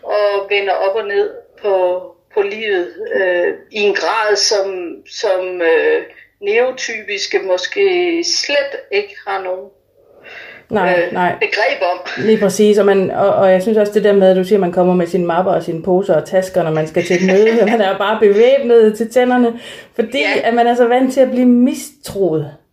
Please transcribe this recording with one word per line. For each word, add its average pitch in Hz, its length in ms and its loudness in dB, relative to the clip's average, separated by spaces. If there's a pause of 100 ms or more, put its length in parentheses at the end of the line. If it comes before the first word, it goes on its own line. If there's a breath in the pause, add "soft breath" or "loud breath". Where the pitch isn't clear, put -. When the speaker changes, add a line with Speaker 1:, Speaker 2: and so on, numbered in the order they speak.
Speaker 1:
og 202 460 -2
vender 202 240 0
op 190 220 -2
og 214 120 -4
ned 202 220 -2 (320)
på, 185 400 0 (320)
på 208 80 0
livet, 202 460 -4 (280)
øh, 180 380 0 (180)
i 214 100 -8
en 196 140 2
grad, 208 400 0
som, 190 600 -4 (160)
som, 185 500 -4
øh, 156 400 2 (400 loud breath)
neotypiske 214 1040 -4
måske 359 760 0 (220)
slet 285 340 -4 (120)
ikke 202 240 -4 (120)
har 190 160 -6
nogen, 185 260 -8 (1000 loud breath)
Speaker 2:
Nej, 180 380 0
Speaker 1:
øh, - 60 -8
Speaker 2:
nej. 180 260 0
Speaker 1:
begreb 202 420 -2 (100)
om. 180 80 -4 (180)
Speaker 2:
Lige 214 220 2
præcis, 208 380 2
og 202 80 4
man, 196 260 2
og, 196 240 0
og 190 160 4
jeg 185 100 4
synes 220 160 0
også 208 160 0
det 208 100 0
der 208 100 4
med, 196 160 6
at 185 60 4
du 185 80 0
siger, 202 140 0
at 196 40 2
man 180 100 -2
kommer 180 220 2
med 175 140 0
sine 180 180 -2
mapper 175 260 0
og 165 120 0
sine 165 200 -8
poser 185 320 0
og 151 140 0
tasker, 185 340 0
når 160 80 -2
man 156 160 -2
skal 170 160 -2
til 180 120 0
et 180 200 2
møde, 220 300 4
<laughs> 208 60 0
man 226 100 2
er 190 160 0
bare 208 220 -2
bevæbnet 226 800 4
til 226 160 -6
tænderne, 247 460 2 (360 loud breath)
fordi 233 240 -4
Speaker 1:
Ja. - 280 -2
Speaker 2:
at 233 60 0
man 240 140 2
er 240 80 2
så 240 120 2
vant 254 260 2
til 269 80 2
at 254 100 4
blive 247 140 2
mistroet. 240 1080 0 (220)